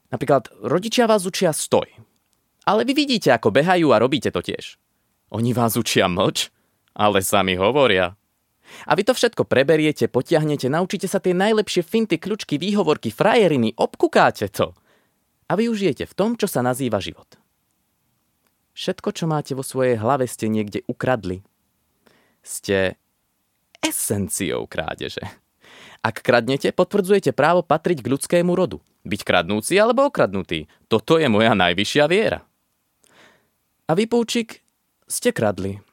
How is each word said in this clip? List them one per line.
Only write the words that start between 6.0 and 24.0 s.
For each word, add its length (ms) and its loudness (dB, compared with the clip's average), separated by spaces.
mlč, 420 -2
ale 320 2
sami 320 0
hovoria. 580 2
A 80 0
vy 80 0
to 140 0
všetko 320 -2
preberiete, 580 2
potiahnete, 640 -2
naučíte 400 -4
sa 80 -2
tie 160 0
najlepšie 480 0
finty, 400 -2
kľučky, 380 -6
výhovorky, 500 0
frajeriny, 640 2
obkukáte 800 2
to. 220 -2
A 80 0
využijete 480 -2
v 80 -20
tom, 240 -2
čo 80 -2
sa 160 -2
nazýva 400 -2
život. 240 -14
Všetko, 320 -6
čo 160 -6
máte 320 -4
vo 80 -8
svojej 320 0
hlave, 320 0
ste 160 -6
niekde 400 -2
ukradli. 560 -4
Ste 480 -2
esenciou 880 -4